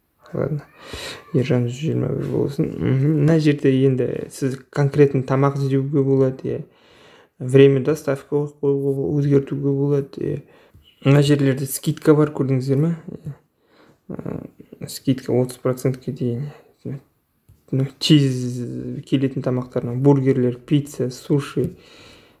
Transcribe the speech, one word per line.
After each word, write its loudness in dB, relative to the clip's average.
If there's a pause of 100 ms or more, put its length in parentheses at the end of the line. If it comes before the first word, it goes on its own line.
(320)
Ладно, -4 (680)
Ержан 0
жүз -10
жиырма -4
бір -6
болсын. -2
Мгм, 0 (100)
мына 4
жерде 2
енді 2 (260)
сіз -6 (100)
конкретный 2
тамақ 0
іздеуге 0
болады, 0
иә. -6 (720)
Время 6
доставка -4
қойып -4
қоюға 0
бо-, -2 (100)
өзгертуге 0
болады, -2
иә. -4 (640)
Мына 6
жерлерде 2
скидка 0
бар, 2
көрдіңіздер 0
ме? 2 (180)
Иә. -14 (760)
Ә, -12
скидка -4
отыз 0
процентке -4
дейін. -6 (1200)
Ну, 0 (180)
тез 2 (500)
келетін -2
тамақтарына -4
бургерлер, 2
пицца, -2
суши, -4 (640)